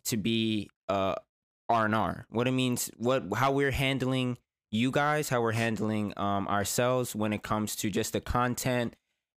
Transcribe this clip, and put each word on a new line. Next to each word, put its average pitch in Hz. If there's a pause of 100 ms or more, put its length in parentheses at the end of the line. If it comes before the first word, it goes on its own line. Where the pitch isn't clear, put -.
to -
be, 110 (180)
uh, 95 (520)
R 113
and 107
R, 87
what 117
it 127
means, 127
what, 123 (100)
how 131
we're 139
handling 131 (340)
you 117
guys, 151
how 123
we're 113
handling, 110
um, 101
ourselves 123
when 107
it 104
comes 107
to 110
just 110
the 104
content 123 (440)